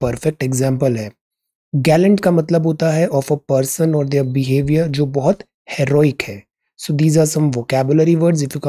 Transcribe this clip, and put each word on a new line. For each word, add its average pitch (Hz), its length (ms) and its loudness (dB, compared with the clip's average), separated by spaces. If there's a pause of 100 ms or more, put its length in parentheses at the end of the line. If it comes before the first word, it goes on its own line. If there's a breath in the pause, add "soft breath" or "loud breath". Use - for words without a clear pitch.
परफेक्ट 131 420 -4
एग्जांपल 131 540 0
है। 107 140 -8 (640)
गैलेंट 170 460 4
का 180 100 0
मतलब 165 360 0
होता 160 240 0
है 165 180 0
of 139 240 -2
a 143 40 2 (160)
person 143 420 0
or 147 100 0 (100)
their 139 100 0 (120)
behavior, 139 500 0
जो 143 200 -2
बहुत 139 360 -2 (360)
heroic 143 440 2
है। 101 200 -14 (360)
So - 240 -6
these 156 220 4
are 151 80 0
some 151 240 0
vocabulary 139 640 2
words। 165 240 2
If 135 100 -8
you 139 120 -10